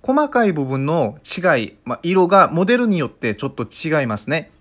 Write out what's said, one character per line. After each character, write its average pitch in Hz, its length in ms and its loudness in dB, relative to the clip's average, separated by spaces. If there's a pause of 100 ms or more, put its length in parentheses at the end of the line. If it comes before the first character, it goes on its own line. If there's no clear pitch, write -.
細 285 300 0
か 240 160 2
い 190 80 0
部 147 100 -2
分 135 220 -4
の 151 360 -2
違 165 400 0
い、 - 220 -10
ま 120 120 -6
あ、 - 60 -16
色 180 240 2
が 185 240 6
モ 170 140 0
デ 240 140 2
ル 240 80 0
に 196 120 2
よ 131 100 -2
っ - 20 -8
て 110 240 -4
ち - 100 -8
ょ 139 40 -4
っ 135 60 -10
と 117 120 -6
違 151 380 -4
い - 20 -4
ま 110 100 -4
す - 140 -8
ね。 - 200 -4 (100)